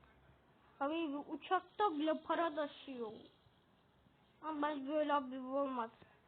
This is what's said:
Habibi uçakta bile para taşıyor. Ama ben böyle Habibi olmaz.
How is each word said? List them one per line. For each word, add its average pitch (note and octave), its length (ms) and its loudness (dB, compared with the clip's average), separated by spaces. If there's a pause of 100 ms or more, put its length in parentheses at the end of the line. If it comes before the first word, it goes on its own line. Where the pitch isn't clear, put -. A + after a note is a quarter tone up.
(800)
Habibi D4 380 0
uçakta F4 760 0
bile D#4 200 2
para D#4+ 400 0
taşıyor. C4+ 580 -6 (1300)
Ama D4+ 260 0
ben C#4 200 -2
böyle D4+ 240 4
Habibi C4 340 0
olmaz. C4 440 0 (360)